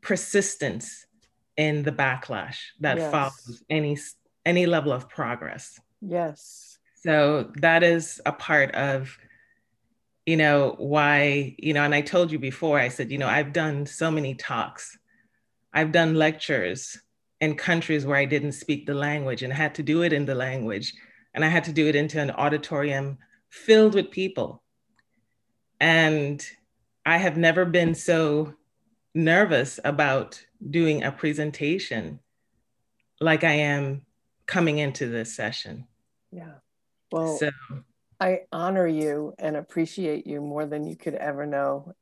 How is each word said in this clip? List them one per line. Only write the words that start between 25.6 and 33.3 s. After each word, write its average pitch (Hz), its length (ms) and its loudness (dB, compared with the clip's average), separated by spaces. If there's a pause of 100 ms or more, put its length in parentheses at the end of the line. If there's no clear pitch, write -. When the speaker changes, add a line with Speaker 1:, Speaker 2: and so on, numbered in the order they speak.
Speaker 1:
And 156 640 2 (600)
I 165 100 6
have 170 220 2
never 170 260 4
been 170 300 2
so 156 600 0 (600)
nervous 160 680 2
about 143 600 0 (240)
doing 156 360 2
a 139 80 -2
presentation 147 1080 -4 (1000)
like 160 240 2